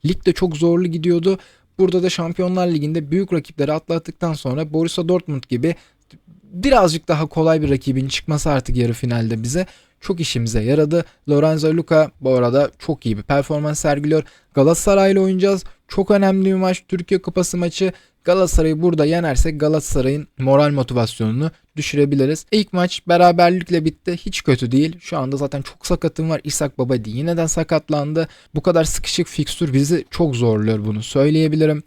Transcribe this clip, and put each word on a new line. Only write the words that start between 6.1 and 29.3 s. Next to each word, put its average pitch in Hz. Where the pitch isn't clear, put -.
birazcık 185
daha 156
kolay 160
bir 147
rakibin 135
çıkması 151
artık 127
yarı 120
finalde 117
bize 156
çok 175
işimize 117
yaradı. 151
Lorenzo 156
Luka 156
bu 131
arada 127
çok -
iyi 110
bir 104
performans 151
sergiliyor. 151
Galatasaray'la 196
oynayacağız. 190
Çok 196
önemli 190
bir 190
maç. 185
Türkiye 180
Kupası 180
maçı. 175
Galatasaray'ı 165
burada 165
yenersek 151
Galatasaray'ın 147
moral 139
motivasyonunu 123
düşürebiliriz. 143
İlk -
maç 180
beraberlikle 175
bitti. 170
Hiç -
kötü 127
değil. 156
Şu -
anda 135
zaten 139
çok -
sakatım 160
var. 156
İshak -
Babadi 123
yeniden 165
sakatlandı. 156
Bu 151
kadar 170
sıkışık -
fikstür -